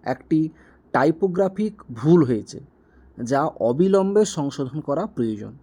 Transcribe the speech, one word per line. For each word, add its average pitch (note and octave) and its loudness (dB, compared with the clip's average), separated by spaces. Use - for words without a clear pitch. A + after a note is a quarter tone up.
একটি D#3 -2
টাইপোগ্রাফিক F#3+ 0
ভুল D3+ 4
হয়েছে, A#2 -2
যা B2+ 0
অবিলম্বে F#3+ 2
সংশোধন C#3 -6
করা D3 -4
প্রয়োজন। A2 -6